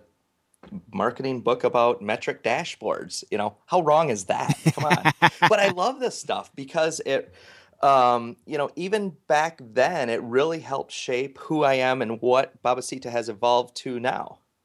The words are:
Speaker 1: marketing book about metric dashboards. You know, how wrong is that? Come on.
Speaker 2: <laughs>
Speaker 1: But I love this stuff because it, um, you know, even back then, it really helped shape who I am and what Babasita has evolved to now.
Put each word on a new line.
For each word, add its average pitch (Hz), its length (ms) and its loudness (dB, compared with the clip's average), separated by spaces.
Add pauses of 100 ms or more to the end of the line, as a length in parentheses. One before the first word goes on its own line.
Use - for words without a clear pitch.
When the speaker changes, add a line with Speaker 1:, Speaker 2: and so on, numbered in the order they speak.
(920)
Speaker 1:
marketing 123 480 -2
book 120 240 0
about 120 360 2
metric 110 420 -6
dashboards. 113 880 -4
You 104 60 -2
know, 104 280 -4
how 180 160 0
wrong 151 280 4
is 101 160 -4
that? - 320 -2 (180)
Come 147 100 -4
on. 151 320 2
Speaker 2:
<laughs> 175 320 4
Speaker 1:
But 208 100 4
I 196 100 4
love 196 300 -2
this - 180 -4
stuff 98 380 -8
because 160 500 -2
it, - 280 -2 (480)
um, 123 640 4
you 147 140 -6
know, 139 160 -2
even 190 400 -4 (120)
back 160 320 0
then, 127 500 0
it 113 120 -2
really 143 380 0
helped 135 320 -8
shape 135 480 -4
who 151 240 -2
I 135 120 4
am 131 280 2
and 110 180 -6
what 127 400 2
Babasita 127 480 -2
has 117 180 -2
evolved 120 500 0
to 123 220 -8
now. - 380 -6 (280)